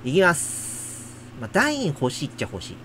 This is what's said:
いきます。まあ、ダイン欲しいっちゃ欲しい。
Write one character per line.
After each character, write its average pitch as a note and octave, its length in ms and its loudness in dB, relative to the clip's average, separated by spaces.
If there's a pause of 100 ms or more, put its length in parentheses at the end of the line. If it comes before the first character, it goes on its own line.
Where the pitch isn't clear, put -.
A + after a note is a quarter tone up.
い B2+ 100 -2
き F#3+ 80 8
ま F3 140 8
す。 - 800 -8 (260)
ま A2+ 60 -8
あ、 - 40 -8
ダ B3+ 200 4
イ C#4 140 0
ン - 20 4
欲 C#3 240 0
し - 140 -4
い - 20 -4
っ - 100 -6
ち - 60 -2
ゃ G#2 80 -4
欲 F#2+ 100 -6
し - 120 -10
い。 - 100 -12